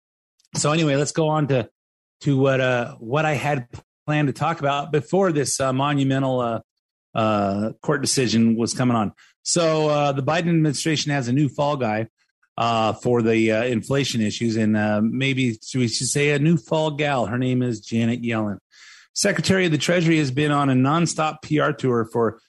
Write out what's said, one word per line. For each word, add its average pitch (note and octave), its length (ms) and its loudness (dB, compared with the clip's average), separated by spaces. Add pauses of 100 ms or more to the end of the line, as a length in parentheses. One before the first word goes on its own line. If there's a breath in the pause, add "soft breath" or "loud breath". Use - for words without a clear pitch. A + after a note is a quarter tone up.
(560)
So C#3 160 0
anyway, D3+ 240 0
let's C#3+ 160 -2
go D#3 160 0
on D3+ 200 0
to, B2+ 200 0 (540)
to C#3+ 140 2
what, C3+ 240 2
uh, B2 340 -2
what C3 300 -4
I D#3 100 0
had C3+ 340 -4 (360)
planned D3+ 220 0
to B2+ 60 0
talk D#3 260 -2
about C#3+ 320 -2
before F3+ 400 0
this, D3 300 -2
uh, C3 120 0
monumental, C3+ 680 0
uh, A#2 200 -4 (540)
uh, G#2 580 0 (100)
court D3 180 0
decision A2+ 560 2
was A2+ 160 -2
coming B2 240 0
on. G#2 160 -2 (300 soft breath)
So, D#3+ 460 0
uh, D3 240 2
the C3+ 100 -4
Biden E3 260 0
administration D#3 640 0
has C3 160 -2
a A#2+ 40 0
new C#3+ 160 2
fall D3 280 -2
guy, A2+ 320 -2 (480)
uh, A2+ 380 0
for A#2+ 280 0
the, A2+ 300 4
uh, A2 120 0
inflation B2+ 580 -2
issues, A2 340 -2
and, G#2+ 200 2
uh, G#2+ 280 0
maybe B2+ 580 0
should - 180 -4
we A#2+ 80 2
should B2+ 200 -4
say D3 220 0
a D3 80 2
new D#3+ 180 4
fall D#3 340 -2
gal. C#3+ 360 -2
Her A#2+ 120 -4
name B2+ 240 0
is A#2 180 -2
Janet A#2 420 -2
Yellen. A2 360 -2 (560 loud breath)
Secretary F#3 520 0
of D#3+ 60 0
the D3 60 0
Treasury E3 400 2
has C#3 120 0
been D3 200 0
on C#3+ 200 2
a B2+ 40 2
nonstop D3+ 680 0
P D3+ 180 0
R C#3+ 120 2
tour A#2+ 400 -2
for, A2+ 360 -2